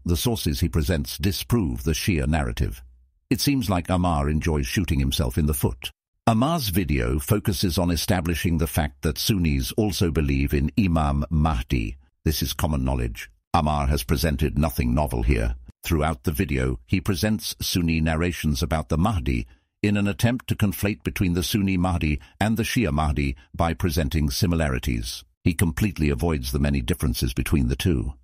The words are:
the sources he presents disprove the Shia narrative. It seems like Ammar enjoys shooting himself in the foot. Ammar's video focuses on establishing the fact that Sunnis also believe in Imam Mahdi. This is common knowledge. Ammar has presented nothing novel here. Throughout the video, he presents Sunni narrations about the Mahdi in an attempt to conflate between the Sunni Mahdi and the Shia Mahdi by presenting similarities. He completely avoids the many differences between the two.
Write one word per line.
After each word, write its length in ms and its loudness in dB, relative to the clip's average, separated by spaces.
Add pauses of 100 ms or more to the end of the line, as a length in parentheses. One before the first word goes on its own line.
the 120 2
sources 440 -2
he 80 2
presents 480 0
disprove 680 0
the 80 2
Shia 340 0
narrative. 560 -2 (480)
It 100 -2
seems 300 0
like 160 0
Ammar 440 2
enjoys 360 0
shooting 320 0
himself 400 0
in 80 2
the 80 0
foot. 380 -4 (360)
Ammar's 400 2
video 500 0
focuses 580 0
on 140 2
establishing 680 0
the 100 2
fact 340 -4
that 160 -2
Sunnis 540 0
also 400 0
believe 420 0
in 240 0
Imam 500 2
Mahdi. 680 0 (280)
This 180 0
is 100 -2
common 320 0
knowledge. 460 -4 (260)
Ammar 320 2
has 160 0
presented 520 0
nothing 380 0
novel 300 0
here. 320 0 (260)
Throughout 400 0
the 80 0
video, 560 0
he 140 0
presents 600 -2
Sunni 400 0
narrations 640 0
about 280 -2
the 80 2
Mahdi 480 0 (360)
in 140 2
an 100 0
attempt 420 0
to 60 0
conflate 480 0
between 300 0
the 100 2
Sunni 340 2
Mahdi 440 0 (180)
and 180 2
the 60 0
Shia 300 0
Mahdi 420 0 (180)
by 220 0
presenting 560 0
similarities. 960 -2 (180)
He 120 2
completely 560 0
avoids 420 0
the 80 0
many 200 2
differences 520 -2
between 360 0
the 80 0
two. 360 0 (120)